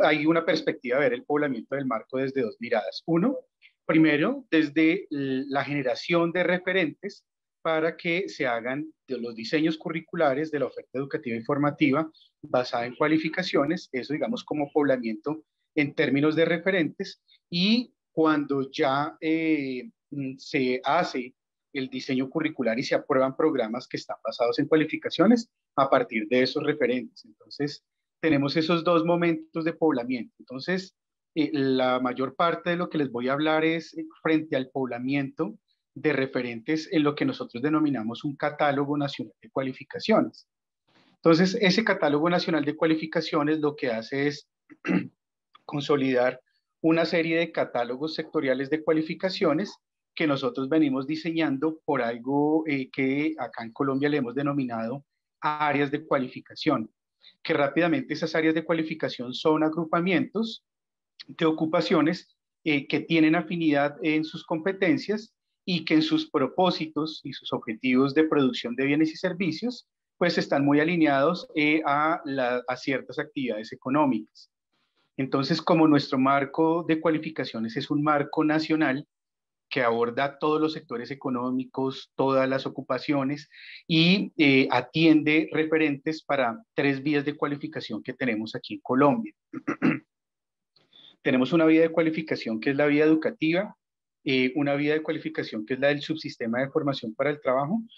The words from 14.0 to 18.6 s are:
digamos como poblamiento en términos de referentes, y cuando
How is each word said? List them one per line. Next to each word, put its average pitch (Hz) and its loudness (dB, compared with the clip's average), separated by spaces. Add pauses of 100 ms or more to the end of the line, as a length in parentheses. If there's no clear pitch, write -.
digamos 131 -4
como 147 -4
poblamiento 135 -2 (320)
en 143 0
términos 147 2
de 165 4
referentes, 175 -2 (300)
y 214 0 (180)
cuando 143 2